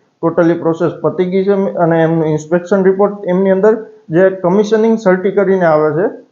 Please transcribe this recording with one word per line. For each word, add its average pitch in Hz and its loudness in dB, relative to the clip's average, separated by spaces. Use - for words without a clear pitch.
totally 170 0
પ્રોસેસ 165 -2
પતી 156 -2
ગઈ 185 -2
છે 202 0
અને 165 0
એમનું 160 0
ઇન્સ્પેક્શન 175 -2
રિપોર્ટ 196 0
એમની 190 0
અંદર 202 2
જે 180 2
કમિશનિંગ 214 0
સર્ટી 185 0
કરીને 190 0
આવે 151 2
છે 180 -2